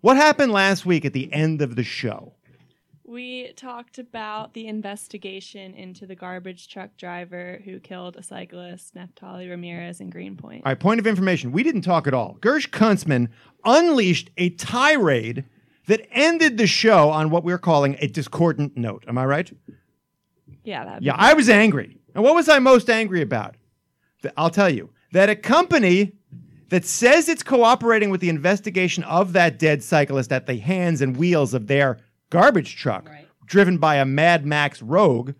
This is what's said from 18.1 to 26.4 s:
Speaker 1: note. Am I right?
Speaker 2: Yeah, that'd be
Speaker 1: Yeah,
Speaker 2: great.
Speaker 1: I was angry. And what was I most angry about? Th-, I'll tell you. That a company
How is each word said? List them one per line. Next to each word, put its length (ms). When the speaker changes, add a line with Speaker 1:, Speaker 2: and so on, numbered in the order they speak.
Speaker 1:
note. 300
Am 100
I 80
right? 280
Speaker 2:
Yeah, 200
that'd 160
be 60
Speaker 1:
Yeah, 100
Speaker 2:
great. 140
Speaker 1:
I 40
was 140
angry. 480
And 120
what 100
was 140
I 100
most 320
angry 320
about? 320
Th-, 140
I'll 140
tell 180
you. 220
That 180
a 60
company 800